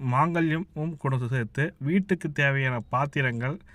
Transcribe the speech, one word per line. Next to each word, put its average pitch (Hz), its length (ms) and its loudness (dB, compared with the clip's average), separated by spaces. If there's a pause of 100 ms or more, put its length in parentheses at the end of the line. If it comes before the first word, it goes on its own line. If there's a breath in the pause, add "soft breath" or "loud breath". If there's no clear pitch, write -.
(120)
மாங்கல்யமும் 160 840 0
கூட 135 200 0
சேர்த்து 123 600 -2
வீட்டுக்கு 170 540 0
தேவையான 135 480 0
பாத்திரங்கள், 131 800 -2 (160 soft breath)